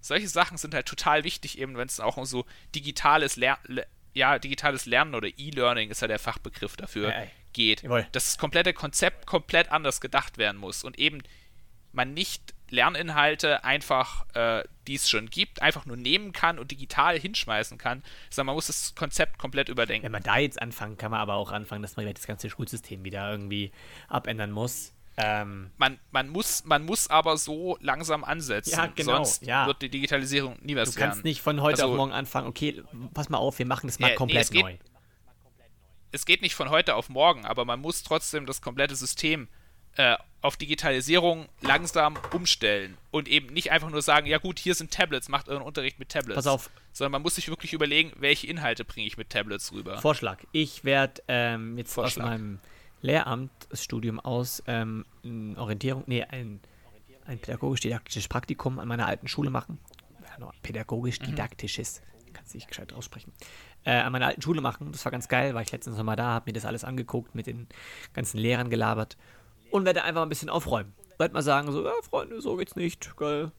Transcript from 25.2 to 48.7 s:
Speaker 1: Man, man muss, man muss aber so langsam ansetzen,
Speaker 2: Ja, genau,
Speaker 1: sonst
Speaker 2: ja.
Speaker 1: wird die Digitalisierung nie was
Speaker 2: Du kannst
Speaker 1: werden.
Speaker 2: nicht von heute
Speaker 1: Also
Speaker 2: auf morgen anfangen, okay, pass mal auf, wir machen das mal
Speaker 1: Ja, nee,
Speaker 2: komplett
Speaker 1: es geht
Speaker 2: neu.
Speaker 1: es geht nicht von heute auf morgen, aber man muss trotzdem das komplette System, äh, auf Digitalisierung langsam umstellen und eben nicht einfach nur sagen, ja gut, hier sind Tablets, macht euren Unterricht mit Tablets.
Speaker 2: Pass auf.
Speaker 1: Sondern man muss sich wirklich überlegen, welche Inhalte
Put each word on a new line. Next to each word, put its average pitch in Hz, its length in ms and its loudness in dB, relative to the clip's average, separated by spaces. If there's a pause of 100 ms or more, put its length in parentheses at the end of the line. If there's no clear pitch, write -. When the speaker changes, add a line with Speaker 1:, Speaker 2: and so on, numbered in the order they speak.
Speaker 1:
Man, 135 240 4 (120)
man 135 180 0
muss, - 340 -2
man 151 220 4
muss 185 240 0
aber 160 260 6
so 160 460 -4
langsam 151 420 0
ansetzen, 135 480 -2
Speaker 2:
Ja, 165 160 4
genau, 131 300 2
Speaker 1:
sonst 143 280 2
Speaker 2:
ja. 131 220 4
Speaker 1:
wird 139 140 0
die 135 80 -4
Digitalisierung 139 720 0
nie 143 160 -2
was 120 160 2
Speaker 2:
Du - 80 -6
kannst 208 160 2
Speaker 1:
werden. 180 100 -2
Speaker 2:
nicht 156 140 -2
von 147 200 2
heute 147 220 6
Speaker 1:
Also 131 80 4
Speaker 2:
auf 127 60 2
morgen 135 160 2
anfangen, 131 340 -2
okay, 147 340 -4 (320)
pass 147 140 -2
mal 139 100 0
auf, - 220 2
wir 123 60 0
machen 127 220 -2
das - 120 -6
mal 131 80 6
Speaker 1:
Ja, 127 60 8
nee, 113 40 2
Speaker 2:
komplett 117 260 4
Speaker 1:
es - 80 0
geht 185 120 6
Speaker 2:
neu. 185 140 -4 (1400)
Speaker 1:
es 139 120 -6
geht 180 160 6
nicht 180 140 0
von 135 140 -2
heute 156 260 6
auf 120 140 -2
morgen, 139 360 6
aber 113 200 0
man 120 160 -2
muss 160 220 -4
trotzdem 156 420 0
das 135 160 -8
komplette 139 340 0
System, 131 540 -2 (480)
äh, 123 180 6 (260)
auf 143 160 2
Digitalisierung 156 920 2 (100)
langsam 151 580 4 (160)
umstellen 104 640 2 (140)
und 147 160 0
eben 139 260 4
nicht 175 180 0
einfach 156 200 2
nur 151 100 0
sagen, 151 240 6
ja 156 140 2
gut, 180 180 -2
hier 180 160 2
sind 160 180 -2
Tablets, 147 380 0
macht 139 200 -2
euren 139 120 -4
Unterricht 139 380 -4
mit 135 100 -12
Tablets. - 260 -2
Speaker 2:
Pass 139 120 2
auf. 135 240 2 (220)
Speaker 1:
Sondern 139 180 -2
man 139 100 -2
muss 160 140 0
sich - 140 -4
wirklich - 240 -8
überlegen, 156 440 4
welche 143 300 4
Inhalte 147 380 -2